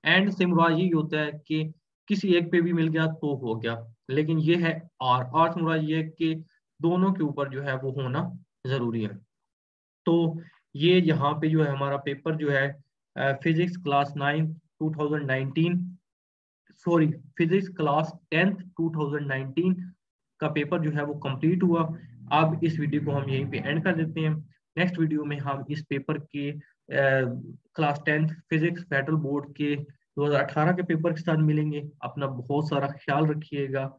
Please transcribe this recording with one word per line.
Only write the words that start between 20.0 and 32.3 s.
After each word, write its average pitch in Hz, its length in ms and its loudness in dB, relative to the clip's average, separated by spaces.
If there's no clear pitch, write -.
का 156 80 -2
paper 151 320 -2
जो 156 100 0
है 147 140 -2
वो 147 100 -6
कंप्लीट 151 480 0
हुआ। 165 200 4
अब 160 320 4
इस 156 140 0
video 147 260 -2
को 147 60 -2
हम 139 200 -2
यहीं 135 200 -2
पे 135 80 -4
एंड 151 260 -2
कर 185 120 2
देते 160 240 -2
हैं। 156 140 0
Next 175 220 0
video 151 260 0
में 147 140 -6
हम 139 320 -6
इस 147 200 -6
paper 147 280 -4
के, 143 320 -8
अ, 147 100 -10
class 147 320 0
tenth 151 220 2
physics 170 320 0
federal 143 340 -2
board 143 400 -4
के 147 200 -2
दो - 500 -6
हज़ार 147 180 2
अठारह 156 280 2
के 180 100 0
पेपर 165 300 0
के 156 80 -6
साथ 160 160 0
मिलेंगे। 151 540 0
अपना 139 240 -6
बहुत 139 420 -2